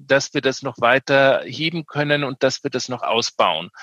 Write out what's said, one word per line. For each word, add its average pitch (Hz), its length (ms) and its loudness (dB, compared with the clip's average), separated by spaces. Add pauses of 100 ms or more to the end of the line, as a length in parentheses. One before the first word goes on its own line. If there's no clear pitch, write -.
dass 139 340 0
wir 143 80 -2
das 135 200 -2
noch 135 180 -8
weiter 135 640 4
heben 156 420 -6
können 147 380 0
und 131 180 -6
dass 135 200 0
wir 139 80 -6
das - 180 -4
noch 123 140 -6
ausbauen. 95 680 0 (120)